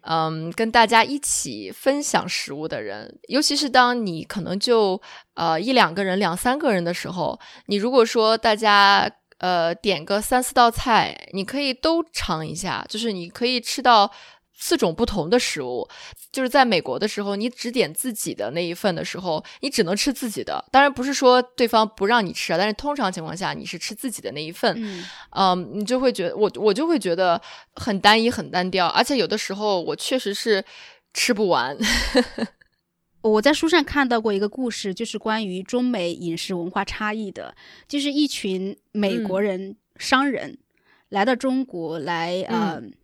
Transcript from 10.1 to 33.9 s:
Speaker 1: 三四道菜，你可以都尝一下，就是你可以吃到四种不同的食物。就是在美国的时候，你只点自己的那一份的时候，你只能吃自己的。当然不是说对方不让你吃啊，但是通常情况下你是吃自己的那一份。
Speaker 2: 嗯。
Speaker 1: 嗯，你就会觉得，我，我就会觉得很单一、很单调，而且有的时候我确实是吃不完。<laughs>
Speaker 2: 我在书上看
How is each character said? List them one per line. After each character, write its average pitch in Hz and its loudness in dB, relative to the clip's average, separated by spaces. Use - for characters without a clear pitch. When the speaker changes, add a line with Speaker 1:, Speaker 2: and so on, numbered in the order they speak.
Speaker 1:
三 254 0
四 - -6
道 240 6
菜， 208 0
你 196 -6
可 247 -6
以 269 -2
都 330 0
尝 160 -6
一 156 -10
下， 165 -6
就 214 -8
是 226 -4
你 175 -6
可 240 -4
以 254 2
吃 - -6
到 226 6
四 - 0
种 170 0
不 233 0
同 175 -4
的 240 4
食 - -2
物。 123 -4
就 262 -4
是 254 0
在 269 6
美 202 2
国 - -4
的 208 -2
时 208 -4
候， 202 -4
你 220 -4
只 240 -8
点 160 0
自 135 -6
己 165 -6
的 104 -6
那 170 -4
一 170 -6
份 190 -2
的 160 -6
时 175 -10
候， 160 -4
你 269 -6
只 226 0
能 170 -2
吃 262 0
自 240 -6
己 147 -8
的。 73 -6
当 262 8
然 285 4
不 269 -8
是 269 -2
说 254 6
对 247 0
方 220 4
不 196 -4
让 220 2
你 170 -6
吃 - -6
啊， 165 2
但 196 2
是 220 -2
通 294 -4
常 202 -2
情 180 -10
况 160 -8
下 170 -4
你 147 -10
是 175 -12
吃 - -10
自 247 -8
己 - -12
的 - -8
那 147 -8
一 156 -8
份。 233 0
Speaker 2:
嗯。 202 -8
Speaker 1:
嗯， 180 0
你 208 -4
就 247 -2
会 254 2
觉 175 -4
得， - -6
我， 202 2
我 202 2
就 294 0
会 330 2
觉 180 0
得 175 2
很 202 -4
单 214 8
一、 226 2
很 190 -4
单 180 -2
调， 180 2
而 - 2
且 285 0
有 208 2
的 214 -2
时 - -6
候 202 0
我 160 -4
确 - -2
实 202 -4
是 196 0
吃 - 0
不 208 2
完。 139 0
<laughs> - -4
Speaker 2:
我 214 4
在 269 4
书 320 0
上 311 4
看 277 0